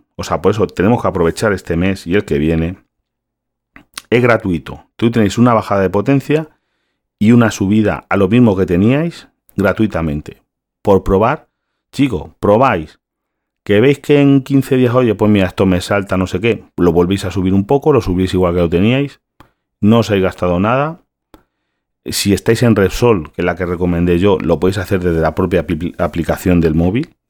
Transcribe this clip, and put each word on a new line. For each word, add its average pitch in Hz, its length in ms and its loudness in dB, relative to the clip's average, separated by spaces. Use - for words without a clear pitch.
o - 80 -12
sea, 82 180 -4
por 95 100 2
eso 104 160 0
tenemos - 340 0
que 98 60 -2
aprovechar 90 460 0
este 87 220 -6
mes 95 300 -2
y 85 100 -2
el 104 100 0
que 73 120 -4
viene, 82 400 -2
es 120 120 2
gratuito. 110 640 -2
Tú 117 160 0
tenéis 107 260 0
una 117 160 4
bajada 101 280 0
de 95 80 0
potencia 135 600 -2
y 104 120 4
una 120 200 4
subida 101 580 -2
a 98 80 0
lo 98 100 2
mismo 113 280 4
que 95 100 0
teníais 117 640 -2
gratuitamente. 90 880 -4
Por 98 220 2
probar, 107 440 0
chico, 120 480 -4
probáis. 104 600 0
Que 104 160 2
veis 139 200 2
que 147 200 2
en 139 220 4
quince 135 340 -2
días, 123 180 2
"Oye, 123 220 2
pues 104 160 0
mira, 98 160 2
esto - 180 -2
me 92 140 2
salta, 98 380 -2
no 92 100 -2
sé 92 140 -6
qué", 110 240 -2
lo 87 160 2
volvéis 90 320 0
a 95 80 -8
subir 92 220 -2
un 98 120 0
poco, 143 280 0
lo 123 80 2
subís 90 320 -2
igual 90 200 0
que 90 60 -2
lo 85 100 0
teníais, 117 520 -2
no 110 200 4
os 110 100 -2
habéis 98 140 2
gastado 90 360 -2
nada. 135 400 -2
Si - 300 -2
estáis 113 300 0
en 117 120 4
Repsol, 98 560 0
que - 100 -10
es 87 40 -2
la 87 100 -2
que 90 100 -6
recomendé 87 540 0
yo, 98 180 2
lo 80 220 -2
podéis 92 200 -2
hacer 92 200 -4
desde 85 220 -2
la 80 120 -2
propia 90 320 -2
apli-, 82 320 -6
aplicación 85 600 -2
del 80 160 0
móvil, 92 400 -2